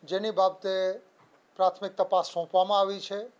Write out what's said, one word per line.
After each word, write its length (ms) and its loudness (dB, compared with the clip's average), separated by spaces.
જેની 360 -4
બાબતે 340 0
પ્રાથમિક 380 0
તપાસ 360 0
સોંપવામાં 480 2
આવી 280 -2
છે 100 -6